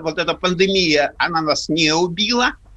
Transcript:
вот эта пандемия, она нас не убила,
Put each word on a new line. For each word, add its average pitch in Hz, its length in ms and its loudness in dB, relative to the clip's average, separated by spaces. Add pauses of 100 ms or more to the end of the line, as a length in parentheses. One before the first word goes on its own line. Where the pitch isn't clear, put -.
вот 156 160 -4
эта 165 160 -2
пандемия, 180 840 2
она 165 240 0
нас 151 280 -2
не 156 240 2
убила, 208 600 0 (240)